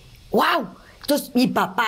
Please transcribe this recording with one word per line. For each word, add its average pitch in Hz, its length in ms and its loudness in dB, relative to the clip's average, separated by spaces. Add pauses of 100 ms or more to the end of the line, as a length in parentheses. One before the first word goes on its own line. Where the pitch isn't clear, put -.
(320)
¡guau! 294 360 2 (340)
Entonces, - 340 -2
mi 247 120 4
papá, 214 400 0